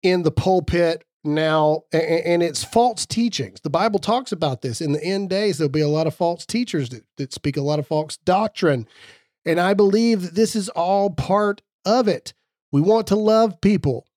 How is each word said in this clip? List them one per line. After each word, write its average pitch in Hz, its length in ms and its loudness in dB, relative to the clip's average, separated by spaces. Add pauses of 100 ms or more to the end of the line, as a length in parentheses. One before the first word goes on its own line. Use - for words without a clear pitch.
in 180 200 2
the 160 80 2
pulpit 170 720 0 (200)
now, 156 680 0
a-, 165 40 0
a-, 165 300 0
and 170 160 2
it's 160 220 -4
false 240 420 0
teachings. 143 540 -4
The 151 100 -6
Bible 196 280 0
talks 247 340 -2
about 156 300 -4
this. 120 180 -6
In 151 120 -2
the 151 100 -2
end 190 280 -4
days, 196 280 -2
there'll 151 120 0
be 151 100 0
a 147 80 2
lot 156 180 0
of 151 80 -2
false 170 300 -2
teachers 196 460 -4
that, 117 140 -16 (120)
that 139 160 -8
speak - 240 -6
a 143 60 -2
lot 147 160 0
of 147 80 -4
false 151 320 -4
doctrine. 180 680 0 (580)
And 165 160 0
I 190 140 2
believe 208 480 4
that 165 120 -10
this 220 220 0
is 202 140 -4
all 196 400 0
part 208 520 -2 (220)
of 220 240 2
it. - 260 -4 (380)
We 143 80 4
want 214 280 2
to 202 80 2
love 214 440 2
people 170 460 0 (100)